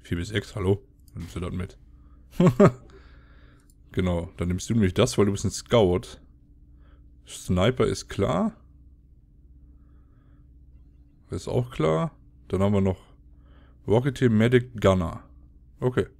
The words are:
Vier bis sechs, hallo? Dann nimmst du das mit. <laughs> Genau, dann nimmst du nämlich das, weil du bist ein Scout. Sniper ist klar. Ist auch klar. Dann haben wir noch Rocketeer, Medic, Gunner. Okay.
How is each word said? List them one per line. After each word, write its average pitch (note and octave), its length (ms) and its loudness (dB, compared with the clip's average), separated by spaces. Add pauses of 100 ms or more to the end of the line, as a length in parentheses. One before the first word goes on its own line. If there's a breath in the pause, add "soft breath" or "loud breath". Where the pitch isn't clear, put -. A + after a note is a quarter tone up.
Vier - 140 -6
bis F2 120 -8
sechs, G#2 260 -8
hallo? G2 280 -2 (300)
Dann F2 100 -12
nimmst - 120 -16
du E2+ 40 -8
das F2 140 -8
mit. - 240 -10 (600 soft breath)
<laughs> F3+ 340 6 (1200 soft breath)
Genau, F2 460 -2
dann F2 120 -4
nimmst F2+ 200 -6
du A2+ 40 -2
nämlich G2+ 200 2
das, - 240 2
weil G2+ 80 4
du G2+ 60 0
bist G2+ 140 -6
ein F#2 60 -2
Scout. - 680 0 (1080 soft breath)
Sniper F2+ 600 -2
ist G2 200 -6
klar. F#3 460 -2 (2750 soft breath)
Ist F2+ 160 -10
auch B2 240 -4
klar. D#3+ 400 -2 (360)
Dann F#2+ 140 -2
haben G2+ 120 2
wir G2 80 2
noch F#2+ 180 -2 (880 soft breath)
Rocketeer, B2 420 2
Medic, A2+ 500 2
Gunner. F#2 440 0 (560)
Okay. B2+ 280 -2 (120)